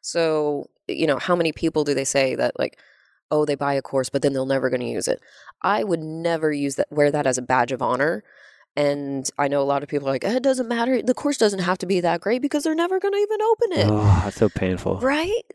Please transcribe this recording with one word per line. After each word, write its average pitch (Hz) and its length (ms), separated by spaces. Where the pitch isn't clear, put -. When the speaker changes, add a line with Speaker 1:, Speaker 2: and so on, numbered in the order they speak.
Speaker 1:
So, 151 680
you - 180
know, 139 120
how 175 180
many 165 160
people 160 320
do 143 100
they 135 100
say 131 300
that, 123 240
like, - 180
"Oh, 151 160
they 147 80
buy 139 200
a 139 80
course, 131 280
but 135 120
then 139 120
they're 131 100
never 131 240
gonna 123 160
use 117 240
it"? - 120
I 214 220
would 170 160
never 160 520
use 143 220
that, - 160
wear 147 220
that 147 140
as 127 120
a 127 40
badge 123 300
of 120 80
honor. 139 440
And 143 520
I 143 100
know 143 120
a 139 40
lot 139 180
of 143 60
people 139 200
are 135 40
like, 131 120
"Eh, 233 120
it 247 60
doesn't 254 260
matter. 233 340
The 247 120
course 294 240
doesn't 202 220
have 180 180
to 185 80
be 180 140
that 170 200
great 240 220
because 285 220
they're 320 100
never 349 260
gonna 403 180
even 415 240
open 440 300
it." 220 160
Speaker 2:
Oh, 104 360
that's 98 120
so 107 140
painful. 92 480
Speaker 1:
Right? 311 440